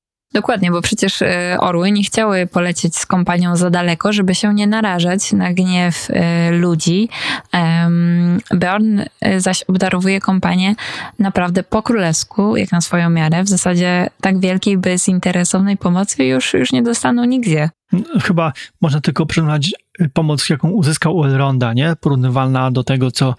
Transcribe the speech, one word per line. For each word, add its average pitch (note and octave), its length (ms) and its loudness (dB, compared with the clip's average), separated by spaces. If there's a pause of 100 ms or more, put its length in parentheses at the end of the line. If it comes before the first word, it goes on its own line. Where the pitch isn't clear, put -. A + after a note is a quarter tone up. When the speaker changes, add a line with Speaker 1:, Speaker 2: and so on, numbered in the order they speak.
(340)
Speaker 1:
Dokładnie, G3+ 360 0
bo E3+ 120 0
przecież, G3 400 -2
e, F3+ 380 -2
orły F3+ 320 0
nie G3+ 100 0
chciały G3 440 0
polecieć F3 500 -2
z - 100 -6
kompanią F3 500 0
za F3 140 2
daleko, F3 420 0
żeby F#3+ 220 2
się G#3 200 0
nie G#3 120 0
narażać G3 680 0
na F#3 200 0
gniew, F3+ 580 0
e, E3+ 400 0
ludzi. F3 580 2 (440)
Em, E3+ 880 2 (100)
Beorn, G3+ 500 0 (200)
e, F#3+ 200 0
zaś F#3 220 -2
obdarowuje F#3 580 0
kompanię F#3 540 0 (440)
naprawdę F#3 440 0
po A3 200 -2
królewsku, G#3 760 0
jak G3+ 160 -2
na F3 80 0
swoją E3+ 300 0
miarę. E3 340 2
W G3 40 -2
zasadzie F3+ 580 0 (140)
tak F#3+ 200 0
wielkiej, F#3 380 0
bezinteresownej F#3 1000 0
pomocy F#3+ 480 0
już, C4 300 0
już C4 180 0
nie B3+ 100 2
dostaną A#3+ 420 0
nigdzie. G3+ 460 0 (520)
Speaker 2:
Chyba E3 300 0 (280)
można D3+ 200 2
tylko D#3 260 0
przyrównać, D3+ 460 0 (280)
y, E3 80 2
pomoc, D3+ 400 0
jaką D#3+ 220 0
uzyskał D#3+ 460 0
u D#3 80 2
Elronda, C3+ 480 2
nie? D#3 280 0
Porównywalna C3 720 0
do B2+ 140 0
tego, C3 260 0
co, B2+ 280 0